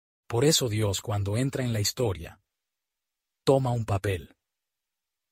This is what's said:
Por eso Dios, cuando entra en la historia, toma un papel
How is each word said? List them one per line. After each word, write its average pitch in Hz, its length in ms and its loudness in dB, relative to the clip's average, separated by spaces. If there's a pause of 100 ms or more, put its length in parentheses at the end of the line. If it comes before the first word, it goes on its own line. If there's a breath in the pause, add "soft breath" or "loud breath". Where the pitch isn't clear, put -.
(260)
Por 123 200 0
eso 151 240 4
Dios, 104 320 0
cuando 101 340 -4
entra 131 300 -2
en 120 80 -2
la 107 80 -2
historia, 113 580 -4 (1040)
toma 135 280 4
un 117 120 -2
papel 98 540 -4 (960)